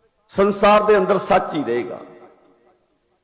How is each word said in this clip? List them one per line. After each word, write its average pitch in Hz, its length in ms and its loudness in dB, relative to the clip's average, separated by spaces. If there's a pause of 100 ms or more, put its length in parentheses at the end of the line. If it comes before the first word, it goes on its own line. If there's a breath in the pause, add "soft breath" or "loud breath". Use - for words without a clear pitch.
(280)
ਸੰਸਾਰ 202 540 2
ਦੇ 208 140 4
ਅੰਦਰ 190 220 0
ਸੱਚ 185 360 -2
ਹੀ 147 100 -6
ਰਹੇਗਾ। 117 340 -6 (1300)